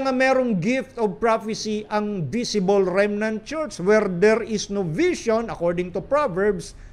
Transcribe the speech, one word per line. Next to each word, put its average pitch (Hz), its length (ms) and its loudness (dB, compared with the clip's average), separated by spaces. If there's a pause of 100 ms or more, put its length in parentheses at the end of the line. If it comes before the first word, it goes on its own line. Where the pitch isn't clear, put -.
nga 269 80 0
merong 254 480 2
gift 247 400 -2
of 202 160 -2
prophecy 214 720 -2
ang 208 400 -4
visible 202 560 2
remnant 208 560 0
church. 302 400 -6
Where 208 240 4
there 208 400 2
is 208 240 -4
no 202 160 -2
vision, 226 640 0
according 175 480 -2
to 190 80 -4
Proverbs 208 720 0 (160)